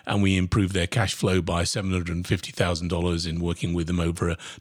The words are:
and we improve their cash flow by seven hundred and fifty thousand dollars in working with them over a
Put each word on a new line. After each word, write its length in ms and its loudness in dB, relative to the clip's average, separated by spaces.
and 160 2
we 140 4
improve 360 2
their 140 0
cash 280 0
flow 280 2
by 200 0
seven 300 -2
hundred 240 -2
and 100 -4
fifty 240 -2
thousand 380 0
dollars 380 0
in 120 -2
working 360 -2
with 120 0
them 140 0
over 300 0
a 80 -4